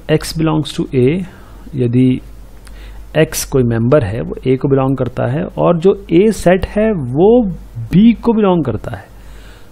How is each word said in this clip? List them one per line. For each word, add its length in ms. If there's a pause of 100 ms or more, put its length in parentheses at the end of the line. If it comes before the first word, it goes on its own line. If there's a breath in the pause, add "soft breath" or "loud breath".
(100)
X 280
belongs 420
to 140
A", 300 (500 loud breath)
यदि 460 (1000 loud breath)
X 260
कोई 180
member 420
है, 160
वो 140 (120)
ए 100
को 120
belong 280
करता 300
है, 180
और 340
जो 340
ए 200
set 340
है 260
वो 500 (360)
B 340
को 200
belong 320
करता 320
है, 80 (680 loud breath)